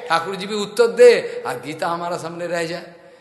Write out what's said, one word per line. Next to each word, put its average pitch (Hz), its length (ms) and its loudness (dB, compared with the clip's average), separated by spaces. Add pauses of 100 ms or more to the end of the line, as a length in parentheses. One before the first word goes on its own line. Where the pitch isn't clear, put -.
ठाकुर 165 280 -2
जी 185 100 -8
भी 214 80 -8
उत्तर 208 320 0
दे 226 600 6
और 127 80 -4
गीता 151 340 -8
हमारा 175 280 -4
सामने 170 300 -8
रह 170 180 -4
जाए। 170 300 -10 (260)